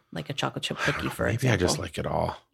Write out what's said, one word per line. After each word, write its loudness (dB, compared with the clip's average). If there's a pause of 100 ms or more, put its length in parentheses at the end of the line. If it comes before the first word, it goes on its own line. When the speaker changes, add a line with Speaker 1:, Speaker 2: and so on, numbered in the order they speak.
(140)
Speaker 1:
like, -8
a -4
chocolate -4
chip -4
cookie, 0
for -2
Speaker 2:
Maybe 2
I 6
just 4
Speaker 1:
example. -4
Speaker 2:
like -8
it -2
all. 0 (160)